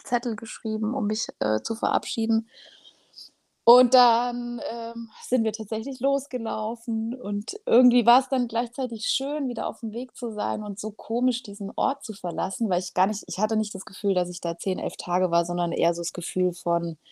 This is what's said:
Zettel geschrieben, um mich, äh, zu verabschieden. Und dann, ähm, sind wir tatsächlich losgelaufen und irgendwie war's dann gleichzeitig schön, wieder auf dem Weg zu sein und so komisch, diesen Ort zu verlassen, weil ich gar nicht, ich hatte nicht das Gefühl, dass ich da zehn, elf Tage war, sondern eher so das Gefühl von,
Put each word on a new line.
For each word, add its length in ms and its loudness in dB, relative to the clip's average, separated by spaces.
Zettel 320 -2
geschrieben, 580 -4
um 120 0
mich, 220 -2
äh, 220 2
zu 140 -4
verabschieden. 720 0
Und 280 8
dann, 680 4
ähm, 400 -8
sind 160 2
wir 120 0
tatsächlich 440 -6
losgelaufen 1160 -2
und 500 -6
irgendwie 400 6
war's 240 6
dann 180 0
gleichzeitig 600 -4
schön, 420 -4
wieder 200 -4
auf 120 -8
dem 120 -6
Weg 220 -8
zu 180 -6
sein 300 -2
und 160 -8
so 120 -6
komisch, 520 0
diesen 320 -8
Ort 300 0
zu 80 -8
verlassen, 560 -2
weil 120 2
ich 120 -6
gar 140 2
nicht, 200 -4
ich 120 -10
hatte 180 2
nicht 180 -2
das 120 -10
Gefühl, 260 -2
dass 160 0
ich 140 -10
da 160 -4
zehn, 200 -2
elf 200 -6
Tage 320 0
war, 160 4
sondern 260 -2
eher 220 2
so 80 -6
das 100 -8
Gefühl 400 0
von, 460 -2